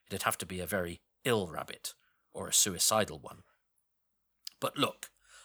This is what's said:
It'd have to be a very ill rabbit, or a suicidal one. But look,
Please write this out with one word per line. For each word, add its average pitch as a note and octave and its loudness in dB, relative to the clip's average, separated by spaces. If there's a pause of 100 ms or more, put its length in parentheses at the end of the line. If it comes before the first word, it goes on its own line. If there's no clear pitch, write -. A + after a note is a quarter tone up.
It'd G2 -4
have A2+ 2
to G2+ -6
be F2+ -6
a F2+ -4
very F2 -2 (220)
ill A2 2
rabbit, - -10 (400)
or F2+ -6
a D#2+ -4
suicidal F#2 4
one. - -16 (1160)
But - -2
look, - -2 (360)